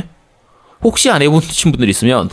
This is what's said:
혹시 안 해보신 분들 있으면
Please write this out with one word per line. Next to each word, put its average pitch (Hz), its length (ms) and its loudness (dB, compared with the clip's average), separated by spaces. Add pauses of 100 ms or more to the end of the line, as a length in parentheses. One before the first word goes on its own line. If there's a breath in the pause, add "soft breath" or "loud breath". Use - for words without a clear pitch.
(800 soft breath)
혹시 - 280 0
안 170 120 2
해보신 156 500 0
분들 123 180 0
있으면 107 440 0